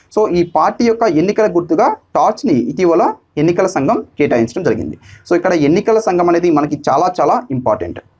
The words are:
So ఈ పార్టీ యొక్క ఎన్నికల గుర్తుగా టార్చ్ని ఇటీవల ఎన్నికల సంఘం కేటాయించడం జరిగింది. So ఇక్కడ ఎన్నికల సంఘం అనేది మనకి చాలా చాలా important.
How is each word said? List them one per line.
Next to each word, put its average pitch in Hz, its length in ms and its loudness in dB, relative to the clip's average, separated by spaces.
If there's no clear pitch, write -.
So 214 100 2
ఈ 175 260 0
పార్టీ 196 300 0
యొక్క 233 180 0
ఎన్నికల 196 520 0
గుర్తుగా 175 400 0
టార్చ్ని 185 380 0
ఇటీవల 180 600 0
ఎన్నికల 175 300 0
సంఘం 180 340 -2
కేటాయించడం 127 640 -2
జరిగింది. 90 340 -4
So 175 80 2
ఇక్కడ 180 160 0
ఎన్నికల 180 460 2
సంఘం 175 300 0
అనేది 170 220 2
మనకి 147 380 0
చాలా 170 320 0
చాలా 175 300 0
important. 107 480 -4